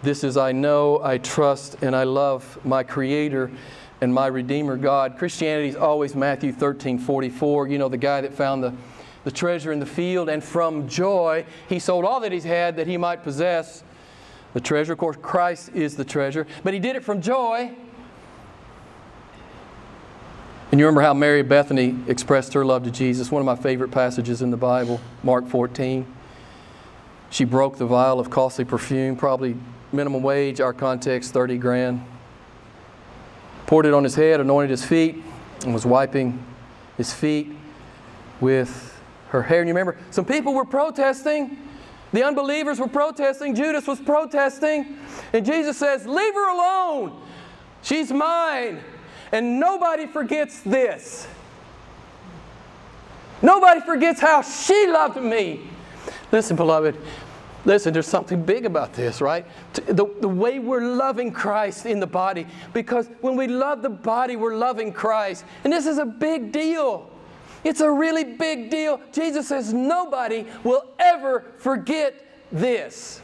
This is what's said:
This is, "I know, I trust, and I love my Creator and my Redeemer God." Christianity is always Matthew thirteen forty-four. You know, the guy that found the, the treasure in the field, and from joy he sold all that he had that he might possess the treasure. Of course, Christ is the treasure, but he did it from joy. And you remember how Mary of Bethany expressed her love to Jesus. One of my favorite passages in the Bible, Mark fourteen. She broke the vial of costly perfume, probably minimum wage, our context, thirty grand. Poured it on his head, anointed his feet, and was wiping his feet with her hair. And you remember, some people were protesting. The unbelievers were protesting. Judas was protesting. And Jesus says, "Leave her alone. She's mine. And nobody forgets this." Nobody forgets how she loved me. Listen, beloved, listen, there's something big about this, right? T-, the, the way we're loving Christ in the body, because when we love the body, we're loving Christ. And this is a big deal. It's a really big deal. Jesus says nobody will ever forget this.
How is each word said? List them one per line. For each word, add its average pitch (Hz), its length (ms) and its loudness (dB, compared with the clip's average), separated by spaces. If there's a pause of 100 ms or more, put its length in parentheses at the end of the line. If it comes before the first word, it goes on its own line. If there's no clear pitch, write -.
This 143 240 -2
is, 131 100 0
"I 131 160 2
know, 147 500 4
I 135 160 0
trust, 139 640 0
and 131 140 0
I 131 80 2
love 135 640 -2
my 131 180 0
Creator 135 680 -2 (500)
and 123 120 2
my 131 140 2
Redeemer 131 480 -2
God." 135 420 0
Christianity 156 520 -2
is 143 80 -8
always 151 380 0
Matthew 135 360 0
thirteen 135 480 -2
forty-four. 135 680 0
You 143 100 -2
know, 139 100 0
the 127 80 -4
guy 139 240 0
that 139 140 -6
found 135 280 -2
the, 123 120 -2 (500)
the 139 80 -6
treasure 165 400 -2
in 151 80 -2
the 139 60 -4
field, 175 420 -2
and 151 160 -2
from 160 460 -2
joy 165 560 0 (240)
he 180 100 0
sold 180 240 2
all 240 160 2
that 214 140 -4
he 175 80 -4
had 170 340 0
that 160 100 -2
he 175 120 -4
might 175 260 -2
possess 160 580 -2 (720)
the 123 60 -2
treasure. 151 320 0
Of 160 80 -4
course, 160 220 -2
Christ 175 520 -2
is 151 220 -2
the 143 80 -6
treasure, 143 440 -2 (180)
but 190 80 0
he 196 80 -4
did 254 160 -2
it - 80 -8
from 208 160 -2
joy. 240 500 -2 (3000)
And 143 80 8
you 151 40 8
remember 156 160 6
how 147 120 8
Mary 147 260 4
of 135 80 2
Bethany 135 480 4 (120)
expressed 127 480 0
her 139 100 4
love 127 180 2
to 120 80 -4
Jesus. 127 400 0
One 147 80 0
of 135 60 0
my 127 100 2
favorite 127 360 -2
passages 123 500 0
in 127 100 0
the 117 60 0
Bible, 123 420 0 (240)
Mark 123 240 2
fourteen. 127 580 -2 (1200)
She - 160 0
broke 135 320 2
the 127 80 -2
vial 127 340 4
of 123 100 -4
costly 131 360 0
perfume, 131 500 -2
probably 131 400 -2 (360)
minimum 139 320 -2
wage, 139 360 0
our 131 140 2
context, 127 600 -2
thirty 127 240 0
grand. 123 460 0 (1600)
Poured 156 180 6
it 147 80 6
on 143 100 6
his 131 120 0
head, 156 260 6
anointed 139 300 4
his 127 120 -2
feet, 165 400 2 (400)
and 127 100 -2
was 113 120 -2
wiping 127 580 2 (540)
his - 160 -4
feet 151 420 -2 (840)
with 127 580 0 (300)
her 127 140 2
hair. 170 180 4
And 170 60 0
you 170 60 0
remember, 180 240 0 (140)
some 185 140 0
people 277 280 0
were 262 120 0
protesting. 277 920 0 (540)
The 226 120 4
unbelievers 285 560 0
were 262 80 -2
protesting. 285 680 0
Judas 294 320 0
was 277 120 -4
protesting. 294 1000 0 (340)
And 226 140 2
Jesus 302 320 0
says, 277 300 -2
"Leave 392 260 0
her 392 200 0
alone. 349 680 0 (640)
She's 294 280 -2
mine. 285 680 0 (520)
And 240 280 0
nobody 339 460 2
forgets 302 540 -4
this." 208 680 -2 (2250)
Nobody 359 400 8
forgets 330 400 2
how 302 200 6
she - 460 2
loved 311 340 2
me. 208 400 -2 (680)
Listen, 214 240 2
beloved, 156 420 4 (640)
listen, 196 300 4
there's 160 140 0
something 180 340 0
big 226 240 0
about 156 280 -2
this, 120 280 -4
right? 160 240 0 (280)
T-, - 100 -6
the, 202 220 2 (140)
the 214 80 -2
way 208 300 0
we're 247 240 -2
loving 247 500 -2
Christ 208 540 -4
in 220 140 -2
the 185 80 -2
body, 185 400 -2 (260)
because 233 340 -2 (140)
when 262 140 0
we 262 120 -2
love 254 360 -2
the 269 60 -2
body, 240 460 -2
we're 220 200 -2
loving 226 360 -2
Christ. 208 540 -2 (180)
And 277 80 2
this 320 140 0
is 302 140 0
a 294 60 0
big 240 460 -4
deal. 302 580 -2 (540)
It's 311 180 0
a 302 80 6
really 320 340 2
big 247 480 -4
deal. 302 280 -2 (120)
Jesus 302 360 -4
says 240 260 -4
nobody 254 720 -2 (180)
will 262 220 2 (140)
ever 277 460 4 (120)
forget 269 680 -2 (260)
this. 170 720 -4